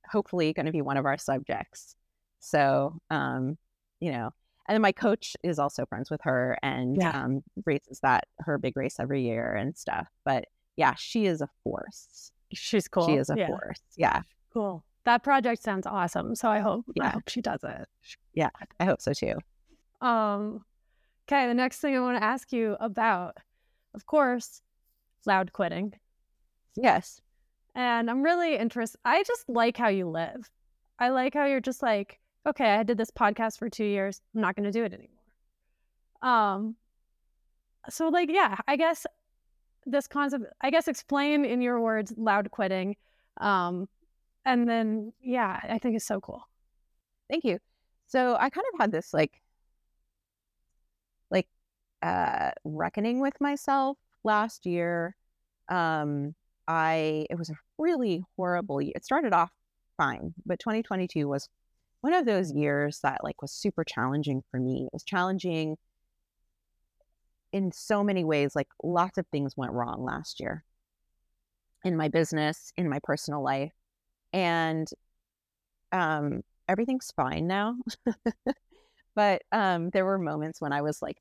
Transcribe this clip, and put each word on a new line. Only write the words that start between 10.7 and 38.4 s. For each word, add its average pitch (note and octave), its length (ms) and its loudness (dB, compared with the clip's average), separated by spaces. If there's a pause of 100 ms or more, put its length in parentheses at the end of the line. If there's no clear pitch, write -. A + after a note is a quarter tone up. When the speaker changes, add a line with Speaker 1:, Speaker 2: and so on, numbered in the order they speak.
Speaker 1:
yeah, C#3 180 4
she - 320 -2
is D#3+ 160 0
a C#3+ 60 -4 (160)
force. - 680 -10 (220)
Speaker 2:
She's - 320 0
Speaker 1:
She - 60 -12
Speaker 2:
cool. D#3+ 280 4
Speaker 1:
is C3+ 100 0
a D3 80 0
Speaker 2:
Yeah. F3 120 0
Speaker 1:
force. - 340 -8 (140)
Yeah. - 260 2 (300)
Speaker 2:
Cool. G3 320 -4 (200)
That A#3+ 180 4
project B3 400 2
sounds F#3+ 240 -2
awesome. F3+ 480 -2
So A3+ 140 0
I G#3+ 120 4
hope, A3 280 -2
I - 40 -14 (120)
Speaker 1:
Yeah. - 60 2
Speaker 2:
hope - 180 -4
she A#3+ 140 -6
does - 220 -4
it. - 240 -10 (440)
Speaker 1:
Yeah, D#3 180 0 (280)
I F3 60 0
hope F#3 160 2
so - 120 0
too. - 260 -2 (640)
Speaker 2:
Um, G#3+ 640 0 (640)
okay, C#4 200 4
the A#3+ 80 2
next B3+ 260 0
thing C#4 160 0
I B3+ 40 2
wanna B3 200 0
ask A#3+ 320 -2
you A3+ 280 0
about, G3+ 580 0 (560)
of G#3+ 120 -16
course, B3+ 560 2 (640)
loud F#3+ 260 4
quitting. F#3 460 -2 (760)
Speaker 1:
Yes. - 440 4 (540)
Speaker 2:
And A#3 360 0
I'm C4 120 0
really E4+ 340 4
interest-, A3+ 480 -2
I D4+ 200 4
just - 240 -4
like A#3 280 2
how A#3 120 2
you F#3+ 200 0
live. E3 420 -6 (480)
I B3 100 2
like C4 260 2
how C#4+ 100 2
you're C4+ 160 2
just B3+ 220 -4
like, G#3 380 0 (260)
"Okay, A#3+ 300 4
I A3 80 4
did A3+ 120 2
this A3+ 140 -2
podcast A3 480 0
for A3 100 -6
two G#3+ 160 -4
years. G3 380 -2 (120)
I'm A3 60 0
not F#3+ 160 0
gonna G3+ 160 -2
do A#3 120 0
it F#3+ 100 -6
anymore." - 300 -20 (960)
Um, A3 540 2 (1120)
so, E4 200 -2
like, E4 220 2
yeah, D#4 260 4 (100)